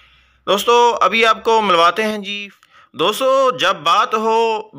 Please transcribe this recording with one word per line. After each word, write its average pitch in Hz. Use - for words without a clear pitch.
दोस्तों, 240
अभी 214
आपको 226
मिलवाते 175
हैं 214
जी। 202
दोस्तों, 254
जब 175
बात 202
हो 226